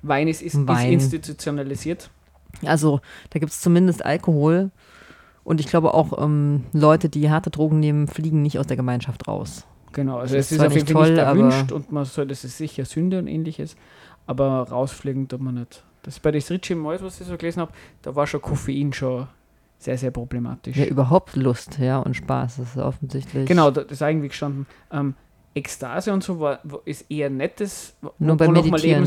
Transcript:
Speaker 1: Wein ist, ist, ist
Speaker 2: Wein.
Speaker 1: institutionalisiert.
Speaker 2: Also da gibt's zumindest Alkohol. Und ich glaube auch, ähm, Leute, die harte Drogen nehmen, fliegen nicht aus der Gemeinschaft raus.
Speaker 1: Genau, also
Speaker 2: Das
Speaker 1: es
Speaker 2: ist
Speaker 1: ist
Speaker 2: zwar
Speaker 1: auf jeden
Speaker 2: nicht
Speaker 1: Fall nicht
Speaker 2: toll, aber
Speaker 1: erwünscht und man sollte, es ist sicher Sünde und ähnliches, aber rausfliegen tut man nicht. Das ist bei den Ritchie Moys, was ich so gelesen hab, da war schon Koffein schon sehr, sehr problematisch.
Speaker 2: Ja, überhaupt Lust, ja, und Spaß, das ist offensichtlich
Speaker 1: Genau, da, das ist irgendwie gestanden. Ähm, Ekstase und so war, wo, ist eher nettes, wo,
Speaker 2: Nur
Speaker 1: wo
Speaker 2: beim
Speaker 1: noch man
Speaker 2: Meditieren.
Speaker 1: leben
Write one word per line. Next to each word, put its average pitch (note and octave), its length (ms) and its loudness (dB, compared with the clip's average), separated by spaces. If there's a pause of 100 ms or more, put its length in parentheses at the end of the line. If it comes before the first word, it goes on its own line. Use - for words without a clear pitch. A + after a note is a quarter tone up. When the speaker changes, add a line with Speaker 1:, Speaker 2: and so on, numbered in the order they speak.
Speaker 1:
Wein D3 260 0
ist, D#3 140 -4
ist, D#3 120 -6
ist C#3 140 2
Speaker 2:
Wein. B2 240 4
Speaker 1:
institutionalisiert. D3 1160 -2 (540)
Speaker 2:
Also D3 360 4 (300)
da - 100 -4
gibt's D#3 200 -6
zumindest F3 440 4
Alkohol. E3 680 2 (720)
Und D#3+ 140 0
ich D3 80 -2
glaube E3 280 2
auch, D#3+ 280 2
ähm, D3 500 2
Leute, D#3 360 4
die D3 220 0
harte D#3+ 200 0
Drogen D#3 300 2
nehmen, D3 260 2
fliegen D#3 360 0
nicht D3 180 0
aus C#3 80 -4
der C3 80 -2
Gemeinschaft B2 500 -4
raus. - 400 -8 (260)
Speaker 1:
Genau, C3 260 -4
also C3 180 -2
Speaker 2:
Das C3+ 100 2
Speaker 1:
es - 60 -4
Speaker 2:
ist - 0 -
Speaker 1:
ist D#3 60 0
Speaker 2:
zwar D3 100 6
Speaker 1:
auf C#3+ 60 2
jeden D3+ 120 4
Speaker 2:
nicht D#3 60 0
Speaker 1:
Fall D#3 180 8
nicht E3 80 6
Speaker 2:
toll, C#3 80 4
aber C#3 140 4
Speaker 1:
erwünscht C3 320 4
und D3 180 -8
man D3 140 -2
sollte, C#3 280 -4
es C3 120 -10
ist B2 140 -14
sicher D3+ 260 -8
Sünde F#3 340 -2
und F3 80 -6
ähnliches, D#3 500 -8 (500)
aber C3 440 0
rausfliegen C3+ 560 -4
tut C3 140 -10
man C3 140 -6
nicht. - 280 -12 (220)
Das C#3+ 100 -14
ist - 60 -20
bei D#3 100 2
den D3+ 120 0
Ritchie F3+ 340 -4
Moys, E3 260 -6
was F#3 180 -14
ich F3+ 60 -14
so F3 100 -10
gelesen E3+ 240 -6
hab, E3 140 -6 (280)
da C#3 120 -10
war C#3+ 120 2
schon D3 140 -4
Koffein C#3 520 -4
schon B2+ 340 -4 (520)
sehr, B2+ 200 -6
sehr B2 140 -4
problematisch. B2 640 -8
Speaker 2:
Ja, C#3 100 2
überhaupt C#3 480 2
Lust, C3 440 -2
ja, C3 200 0
und C3 180 -2
Spaß, B2+ 420 -4
das B2 180 -10
ist - 20 -4
offensichtlich C3+ 680 -4
Speaker 1:
Genau, D#3+ 260 6
da, C#3 100 -2
das - 100 -12
ist C#3 80 -12
irgendwie D3+ 280 0
gestanden. C#3 380 -6 (260)
Ähm, C#3+ 220 -4 (400)
Ekstase D3+ 600 -6
und F#3+ 100 -2
so F3 160 -6
war, C#3+ 240 -2
wo, C#3+ 220 -12
ist - 240 -12
eher D3+ 180 -2
nettes, C3 720 -6
wo, - 180 -14
Speaker 2:
Nur D#3 160 4
Speaker 1:
wo D3+ 40 2
Speaker 2:
beim D#3+ 160 6
Speaker 1:
noch E3 80 6
man D#3+ 80 2
Speaker 2:
Meditieren. D#3 320 4
Speaker 1:
leben C#3 40 4